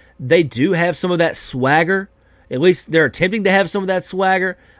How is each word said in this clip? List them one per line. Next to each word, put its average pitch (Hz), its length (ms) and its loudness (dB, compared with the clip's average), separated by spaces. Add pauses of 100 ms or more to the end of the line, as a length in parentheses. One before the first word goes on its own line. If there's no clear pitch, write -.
(240)
They 160 200 4
do 143 280 0
have 170 240 0
some 180 160 -2
of 175 60 0
that 165 180 0
swagger. 160 720 0 (400)
At 127 120 -4
least 180 300 2
they're 160 140 4
attempting 185 380 -2
to 185 80 2
have 190 180 2
some 202 140 -4
of 185 40 -6
that 185 180 -2
swagger 190 520 -2 (220)